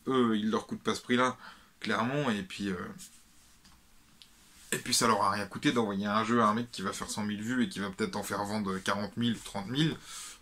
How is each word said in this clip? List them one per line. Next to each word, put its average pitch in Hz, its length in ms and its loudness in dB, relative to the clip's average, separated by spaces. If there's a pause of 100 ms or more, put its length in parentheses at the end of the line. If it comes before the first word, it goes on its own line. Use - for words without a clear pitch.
eux, 120 320 4
il 107 120 0
leur 107 160 0
coûte - 140 -8
pas 107 140 0
ce - 80 -8
prix-là, 123 340 2 (440)
clairement, 120 500 0
et 101 120 0
puis, 98 280 -4
euh, 90 60 -2 (2000)
et 135 60 -2
puis 123 160 -4
ça 123 120 4
leur 107 160 6
a 98 100 4
rien 104 120 -2
coûté 131 280 0
d'envoyer 104 340 0
un 107 180 2
jeu 117 160 4
à 110 60 6
un 104 80 4
mec 120 160 -2
qui - 100 -10
va 98 140 -4
faire - 160 -8
cent 107 140 -4
mille 104 180 -4
vues 120 220 0
et 95 40 0
qui 95 120 -6
va 101 100 -2
peut-être 101 260 -2
en 104 60 -4
faire 101 220 -2
vendre 101 340 -2
quarante 101 400 -2
mille, 117 200 0
trente 98 300 -8
mille, 143 300 0 (440)